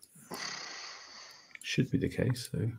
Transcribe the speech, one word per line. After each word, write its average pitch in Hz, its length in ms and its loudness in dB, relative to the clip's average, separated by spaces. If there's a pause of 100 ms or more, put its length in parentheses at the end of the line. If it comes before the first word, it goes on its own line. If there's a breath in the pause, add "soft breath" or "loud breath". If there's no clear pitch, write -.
(1600 loud breath)
Should - 280 2
be 95 80 6
the 90 100 4
case, - 420 2
so. 113 280 2